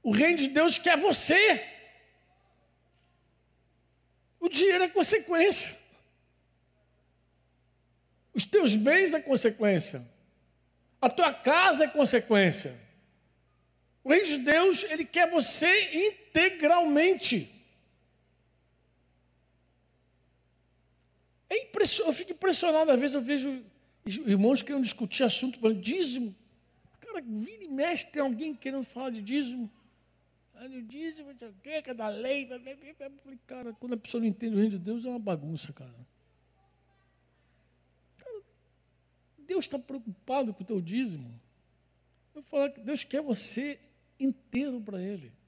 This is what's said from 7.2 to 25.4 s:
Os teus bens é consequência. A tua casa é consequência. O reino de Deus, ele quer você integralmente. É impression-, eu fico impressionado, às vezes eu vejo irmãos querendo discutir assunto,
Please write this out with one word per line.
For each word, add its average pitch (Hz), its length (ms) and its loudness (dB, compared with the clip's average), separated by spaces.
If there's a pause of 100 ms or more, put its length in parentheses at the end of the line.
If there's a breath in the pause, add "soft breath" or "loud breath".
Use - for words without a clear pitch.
Os - 120 -2
teus 302 300 4
bens 302 380 4
é 311 80 0
consequência. 208 880 0 (880)
A 262 120 2
tua 320 240 2
casa 311 500 4
é 277 40 0
consequência. 202 920 2 (1200)
O 262 80 -6
reino 359 160 6
de 294 120 -2
Deus, 320 460 2
ele 311 200 -6
quer 330 260 2
você 349 800 2
integralmente. 330 1500 2 (4000)
É 480 160 -2
impression-, 403 420 0
eu 302 60 2
fico 349 200 -8
impressionado, 320 580 2
às 247 100 4
vezes 277 140 -2
eu 285 60 -2
vejo 262 420 -4 (640)
irmãos 208 360 4
querendo 277 200 -4
discutir 226 400 -4
assunto, 254 360 -2